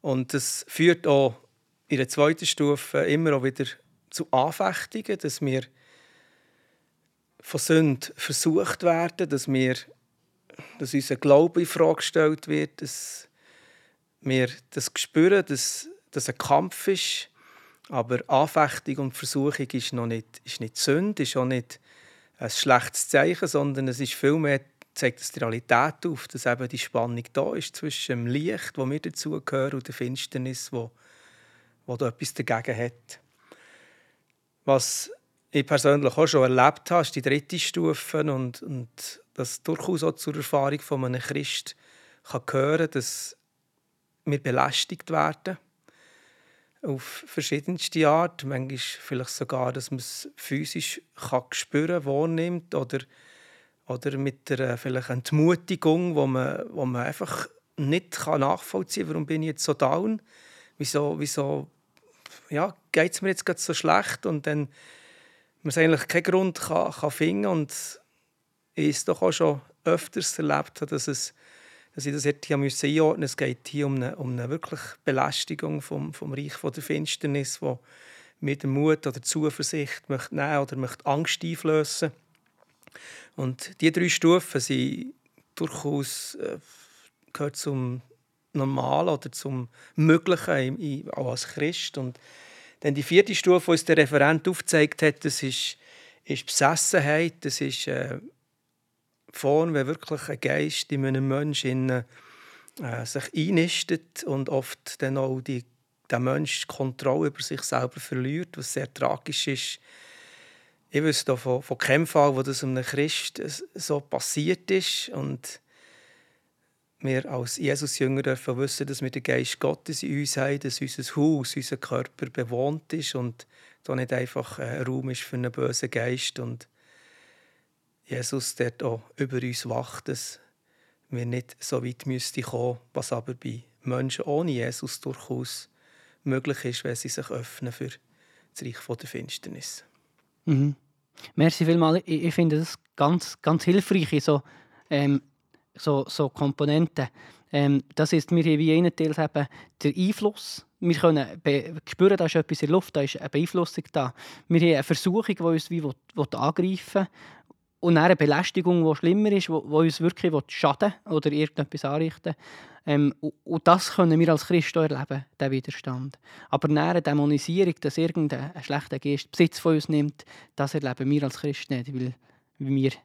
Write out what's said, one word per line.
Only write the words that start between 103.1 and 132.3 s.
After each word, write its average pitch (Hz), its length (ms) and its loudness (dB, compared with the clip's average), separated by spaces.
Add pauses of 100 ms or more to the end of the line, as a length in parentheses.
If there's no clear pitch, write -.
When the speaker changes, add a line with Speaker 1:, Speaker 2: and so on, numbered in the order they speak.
Speaker 1:
einnistet 165 880 0
und 135 260 -4
oft - 520 -6
dann 135 160 -2
auch 131 220 -2
die, 123 240 -6 (460)
der 120 100 0
Mensch 139 420 -2
die - 60 -10
Kontrolle 135 600 -2
über 143 140 -6
sich 135 200 -8
selber 127 380 -4
verliert, 139 580 -6
was 135 160 -8
sehr 139 200 -6
tragisch - 540 -2
ist. 131 320 -6 (1120)
Ich 147 120 0
wüsste 151 320 0
auch 123 60 -2
von, 127 240 -2
von - 140 -6
keinem 156 300 2
Fall, 143 280 4
wo 131 80 0
das 135 200 -4
einem 127 200 -2
Christ - 560 -2
s-, 147 240 -8 (100)
so 147 280 -4
passiert 156 720 -4
ist. - 380 0
Und 139 520 -8 (1400)
wir 131 280 -2
als 123 260 -6
Jesus-Jünger 139 640 0
dürfen 131 360 -4
wissen, 139 300 -4
dass 139 140 -8
wir 131 80 -4
den 127 140 -8
Geist 127 360 0
Gottes - 440 -2
in 143 160 -2
uns 143 180 -2
haben, 139 220 0
dass 139 220 -6
unser 135 340 -8
Haus, 147 400 2
unser 131 220 -4
Körper 127 520 -6
bewohnt 131 640 -4
ist 156 220 -6
und 120 320 -6 (360)
da 135 120 -4
nicht 127 180 -2
einfach, 127 460 -4
äh, 131 40 -6
ein 127 200 -6
Raum 131 260 -4
ist 123 120 -8
für - 140 -10
einen 123 160 -4
bösen 127 380 -2
Geist 123 500 -4
und 120 280 -10 (1400)
Jesus 123 500 -4
dort 120 280 -4
auch 113 180 -2 (140)
über 131 220 -4
uns 123 300 -6
wacht, 120 420 -6
dass - 300 -8 (720)
wir 120 160 -6
nicht 123 340 -6
so 127 240 -4
weit 123 220 -10
müssten 127 380 -4